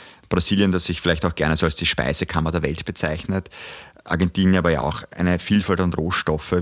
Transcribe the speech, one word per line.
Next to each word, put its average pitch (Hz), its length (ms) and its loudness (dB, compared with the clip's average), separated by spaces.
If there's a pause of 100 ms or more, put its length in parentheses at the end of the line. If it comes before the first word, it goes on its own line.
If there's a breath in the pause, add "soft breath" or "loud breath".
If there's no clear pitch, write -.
(280 loud breath)
Brasilien, 95 460 2
das 90 100 0
sich 87 160 -2
vielleicht 85 260 0
auch 82 100 -2
gerne 76 200 2
so 80 100 2
als 78 100 0
die 82 100 -2
Speisekammer - 640 -2
der 82 120 0
Welt 73 200 -4
bezeichnet. 90 680 -4 (540 loud breath)
Argentinien 92 540 2
aber 82 140 4
ja 73 100 0
auch 71 300 -4
eine 90 280 0
Vielfalt 98 420 2
an 87 120 2
Rohstoffe. 80 680 -2